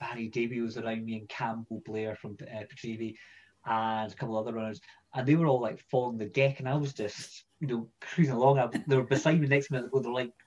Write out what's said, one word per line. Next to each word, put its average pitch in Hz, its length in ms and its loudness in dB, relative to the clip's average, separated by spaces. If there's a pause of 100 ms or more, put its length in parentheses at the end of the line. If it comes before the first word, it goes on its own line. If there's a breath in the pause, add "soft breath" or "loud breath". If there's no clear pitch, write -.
Barry 117 280 -6
Davy 117 320 -2
was 113 180 -4
around 113 260 -4
me 113 140 -6
and 107 100 -14
Campbell 113 580 -6
Blair 110 300 -4
from, 104 260 -12
uh, 110 220 -10
Pitreavie 110 500 -8 (520 loud breath)
and 110 460 0
a - 40 -18
couple 113 200 -4
other 110 160 -2
runners, 110 280 -6 (340 soft breath)
and 131 120 -2
they 147 100 8
were 165 100 6
all, 131 140 6
like, 117 200 -4 (100)
following 123 280 0
the 107 100 -4
deck, 135 320 2
and 131 80 -4
I 139 80 2
was 143 160 0
just, - 540 -8 (140)
you 156 80 -4
know, 113 220 -2 (120)
cruising 147 320 2
along. 135 240 6
I, - 100 4 (180)
they 139 100 6
were 131 80 4
beside 156 360 4
me 147 80 4
next 139 220 4
minute, 127 220 -4
they 135 80 4
were 120 120 -4
like, 127 200 -2 (140)